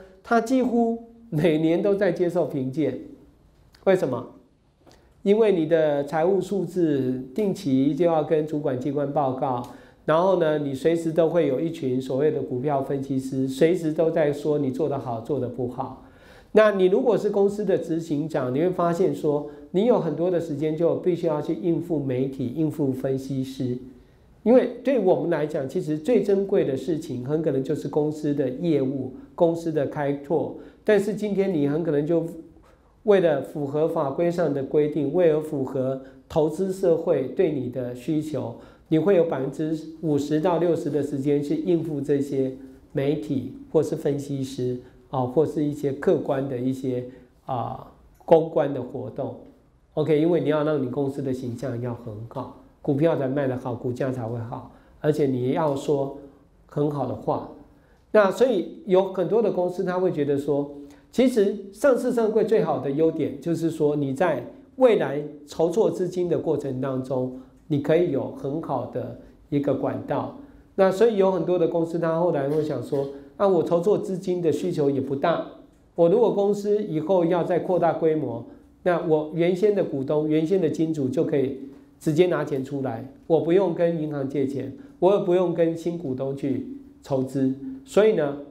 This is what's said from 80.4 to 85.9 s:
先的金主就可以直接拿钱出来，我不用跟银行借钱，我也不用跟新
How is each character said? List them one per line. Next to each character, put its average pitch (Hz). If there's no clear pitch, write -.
先 185
的 156
金 160
主 139
就 156
可 143
以 131
直 160
接 180
拿 151
钱 139
出 139
来， 117
我 165
不 165
用 170
跟 170
银 151
行 139
借 135
钱， -
我 185
也 196
不 175
用 180
跟 165
新 170